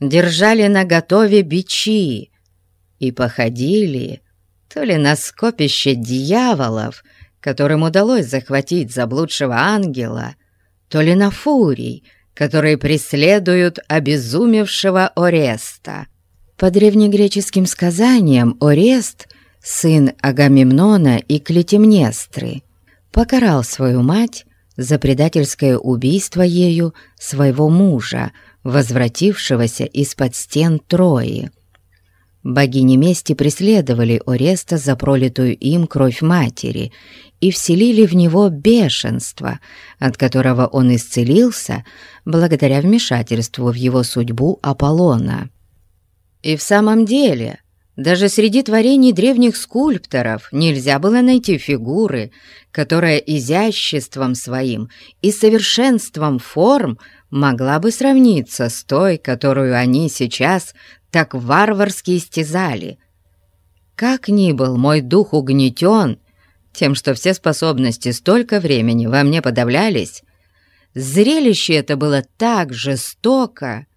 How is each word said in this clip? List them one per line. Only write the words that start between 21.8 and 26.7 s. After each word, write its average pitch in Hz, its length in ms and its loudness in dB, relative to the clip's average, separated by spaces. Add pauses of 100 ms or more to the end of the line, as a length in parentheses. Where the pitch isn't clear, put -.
покарал 226 520 2
свою 123 380 -2
мать 202 440 -2 (320)
за 127 200 -2
предательское 139 800 0
убийство 131 640 -2
ею 170 520 0 (260)